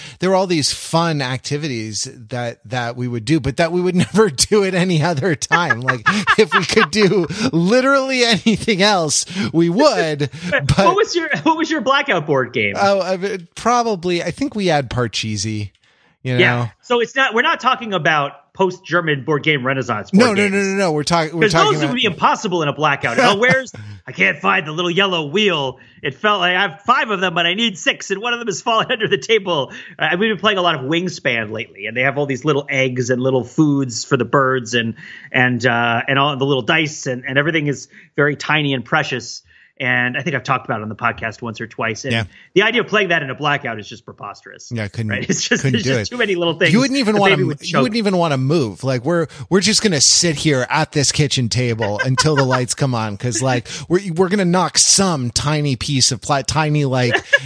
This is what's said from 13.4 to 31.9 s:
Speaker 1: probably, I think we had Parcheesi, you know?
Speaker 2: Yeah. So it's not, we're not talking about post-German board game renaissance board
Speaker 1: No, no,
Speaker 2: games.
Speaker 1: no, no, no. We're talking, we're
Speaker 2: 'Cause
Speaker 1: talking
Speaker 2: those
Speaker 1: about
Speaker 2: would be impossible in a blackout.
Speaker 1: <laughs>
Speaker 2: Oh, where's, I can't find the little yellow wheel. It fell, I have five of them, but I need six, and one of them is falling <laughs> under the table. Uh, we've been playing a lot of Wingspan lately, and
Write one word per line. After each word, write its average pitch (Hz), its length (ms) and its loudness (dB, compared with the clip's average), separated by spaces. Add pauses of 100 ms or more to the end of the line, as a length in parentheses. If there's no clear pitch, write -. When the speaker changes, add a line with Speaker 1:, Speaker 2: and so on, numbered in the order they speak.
Speaker 1:
probably, 202 680 0
I 175 80 -4
think 269 240 -6
we 202 120 -2
had 147 240 2
Parcheesi, 107 800 -4 (520)
you 127 120 -2
know? 123 40 2
Speaker 2:
Yeah. 120 300 2 (140)
So 240 180 0
it's 226 160 -4
not, 269 180 2
we're 226 60 2
not 320 200 0
talking 233 340 -2
about 151 580 0
post-German 170 720 -2
board 147 180 0
game 139 240 0
renaissance 117 440 -2
board 196 100 6
Speaker 1:
No, 233 140 4
no, 202 160 0
Speaker 2:
games. - 20 -4
Speaker 1:
no, 202 100 0
no, 196 140 -2
no. 185 160 2
We're 151 100 0
talking, 165 320 0
we're 170 100 2
Speaker 2:
'Cause 202 80 4
Speaker 1:
talking 415 200 4
Speaker 2:
those 302 100 -2
Speaker 1:
about 277 120 0
Speaker 2:
would 247 60 -2
be 247 40 2
impossible 185 580 0
in 147 60 0
a 139 60 0
blackout. 139 440 0
Speaker 1:
<laughs> - 20 4
Speaker 2:
Oh, 202 180 4
where's, 254 340 0 (340)
I 127 60 -14
can't 180 260 0
find 190 280 0
the 156 60 -8
little 175 180 -2
yellow 170 380 0
wheel. 156 500 0 (240)
It 147 120 -4
fell, 208 280 0
I 180 80 2
have 185 320 -2
five 262 260 0
of 196 120 -2
them, 185 140 0
but 170 120 0
I 175 80 0
need 220 240 -2
six, - 320 -4
and 190 100 -4
one 240 140 -4
of 240 40 -4
them 240 100 -8
is - 120 -6
falling 220 280 0
<laughs> 269 40 -4
under 220 160 -2
the 185 100 0
table. 180 540 0 (260)
Uh, 156 100 -6 (100)
we've 220 120 2
been 202 80 -2
playing 202 200 0
a 180 40 2
lot 170 120 2
of 131 80 -6
Wingspan 135 680 -2
lately, 110 360 -10
and 113 100 -8